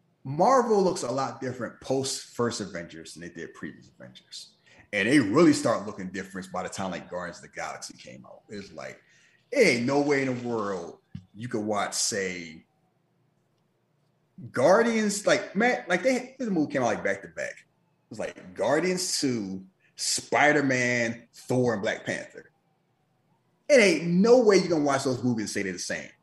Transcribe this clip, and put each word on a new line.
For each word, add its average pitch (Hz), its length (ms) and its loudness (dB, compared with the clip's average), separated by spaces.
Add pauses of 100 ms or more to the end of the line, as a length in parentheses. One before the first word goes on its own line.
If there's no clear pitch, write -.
(260)
Marvel 214 560 4
looks 180 200 0
a 123 80 -4
lot 131 300 -4
different 120 400 -8
post - 540 -4
first 117 260 -2
Avengers 85 540 -12
than 80 80 -18
they 87 60 -12
did 82 260 -12
previous - 440 -14
Avengers. - 520 -20 (420)
And 101 160 0
they 147 100 6
really 147 340 6
start 104 340 0
looking 98 220 -10
different 92 440 -10
by 92 100 -6
the 90 60 -6
time, 95 220 -6
like, 85 200 -10
Guardians 87 280 -10
of - 40 -20
the 76 60 -20
Galaxy 78 460 -12
came 65 300 -20
out. - 240 -20
It's 95 240 -14
like, 67 280 -16 (520)
it 277 60 -2
ain't 131 280 4
no 139 140 2
way 143 220 2
in 131 120 -2
the 120 140 -8
world 98 500 -4 (360)
you 117 140 -12
could 120 120 -4
watch, 104 340 -2
say, 90 720 -6 (1900)
Guardians, 214 760 2
like, - 280 0
man, 233 340 0
like, 180 140 0
they, 254 360 -2
this 247 100 -6
movie 156 240 0
came 135 100 0
out, 120 40 2
like, 98 180 -2
back 98 180 -2
to 85 60 -18
back. 71 220 -8
It - 600 -20
was, 110 80 -16
like, 90 360 -10
Guardians 160 680 0
two, 101 420 -2 (340)
Spider-Man, 123 1400 0
Thor, 123 420 0
and 98 80 -4
Black 104 220 -4
Panther. - 460 -8 (1160)
It 277 120 8
ain't 170 240 4
no 196 360 6
way 208 160 6
you 175 120 4
gonna 160 160 2
watch 135 200 2
those 127 180 -2
movies 120 200 0
and 98 80 -6
say 104 120 -4
they're 95 100 -4
the 90 60 -8
same, 80 300 -8 (140)